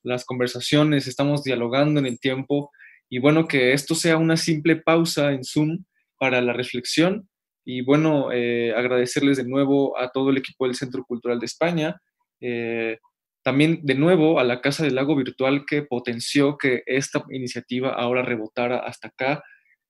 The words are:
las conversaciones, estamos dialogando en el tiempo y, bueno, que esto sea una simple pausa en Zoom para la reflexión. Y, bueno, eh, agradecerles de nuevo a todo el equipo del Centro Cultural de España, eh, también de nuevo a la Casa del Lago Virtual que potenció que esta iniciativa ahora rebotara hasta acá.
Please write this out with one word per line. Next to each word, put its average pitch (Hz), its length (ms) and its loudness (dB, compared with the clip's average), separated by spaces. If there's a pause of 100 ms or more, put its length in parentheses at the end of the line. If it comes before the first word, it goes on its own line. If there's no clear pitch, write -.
las 123 240 -6
conversaciones, 131 800 0
estamos 143 360 -2
dialogando 135 560 0
en 139 60 0
el 120 160 -6
tiempo 135 500 -2 (380)
y, 127 100 -6
bueno, 156 300 4
que 127 240 4
esto 143 220 0
sea 160 240 2
una 160 180 2
simple 160 400 2
pausa 160 560 2
en 131 100 -4
Zoom 156 440 -2 (320)
para 127 240 2
la 123 100 0
reflexión. 151 800 -2 (340)
Y, 127 160 -8
bueno, 143 500 2
eh, 120 460 0
agradecerles 127 600 2
de 127 60 -4
nuevo 139 540 0
a 127 120 -4
todo 135 180 -2
el 135 80 4
equipo 131 300 -4
del 127 80 -2
Centro 127 300 -8
Cultural 120 360 -4
de 113 60 -8
España, 165 500 -2 (460)
eh, 117 560 -4 (440)
también 151 420 2
de 135 100 0
nuevo 160 440 4
a 127 60 4
la 123 160 0
Casa 143 240 -2
del 139 100 0
Lago 139 220 0
Virtual 131 500 -2
que 147 180 -2
potenció 127 760 -2
que 127 260 0
esta 135 460 -2
iniciativa 127 640 -6
ahora 123 280 -2
rebotara 120 580 -4
hasta 113 280 -12
acá. 139 340 -4 (480)